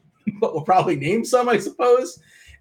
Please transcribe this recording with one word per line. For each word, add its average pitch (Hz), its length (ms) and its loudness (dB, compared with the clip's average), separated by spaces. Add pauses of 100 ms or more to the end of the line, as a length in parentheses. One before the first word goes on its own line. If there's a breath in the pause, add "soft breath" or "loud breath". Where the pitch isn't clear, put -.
(160)
<laughs> - 240 -10
but - 140 -2
we'll 156 100 -6
probably 180 320 2
name 180 300 -2
some, 247 240 0
I 226 80 2
suppose. 247 600 0 (440 soft breath)